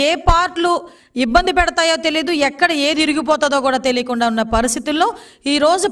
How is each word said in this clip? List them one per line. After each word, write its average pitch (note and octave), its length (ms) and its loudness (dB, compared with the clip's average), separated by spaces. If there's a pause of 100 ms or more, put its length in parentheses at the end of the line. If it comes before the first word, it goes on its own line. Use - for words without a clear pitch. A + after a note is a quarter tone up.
ఏ - 20 2 (180)
పార్ట్లు F4 440 2 (520)
ఇబ్బంది F4 340 2
పెడతాయో E4+ 380 0 (100)
తెలియదు, D#4 260 -2 (160)
ఎక్కడ E4 240 0 (160)
ఏది D4+ 180 0
ఇరిగిపోతుందో D4+ 600 0
కూడా C4 200 0
తెలియకుండా B3 460 -2
ఉన్న A3+ 100 -2 (140)
పరిస్థితుల్లో D4 520 0 (460)
ఈరోజు E4 380 2